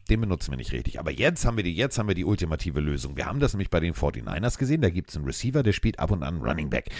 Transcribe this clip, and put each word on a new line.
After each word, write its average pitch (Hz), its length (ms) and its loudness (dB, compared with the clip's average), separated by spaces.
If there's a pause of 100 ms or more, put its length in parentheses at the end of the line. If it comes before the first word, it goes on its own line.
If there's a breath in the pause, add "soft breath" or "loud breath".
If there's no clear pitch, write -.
Den 113 120 6
benutzen 95 300 0
wir 65 60 -4
nicht 60 160 -6
richtig. - 260 -4
Aber 78 140 -4
jetzt 151 320 2
haben 117 120 4
wir 107 60 0
die, 87 140 0
jetzt 131 200 0
haben 107 120 0
wir 92 80 2
die 85 80 -2
ultimative 78 560 0
Lösung. 71 360 -2
Wir 62 100 -4
haben 135 120 -2
das 139 140 4
nämlich 98 180 -2
bei 87 80 2
den 80 160 0
forty-niners 82 640 -2
gesehen. 147 220 2
Da 101 100 4
gibt's 87 240 -4
einen 73 120 -4
Receiver, 131 360 0
der 110 100 4
spielt - 280 0
ab - 100 2
und 85 140 2
an 78 160 -2
Running 71 280 -2
Back. 62 320 -2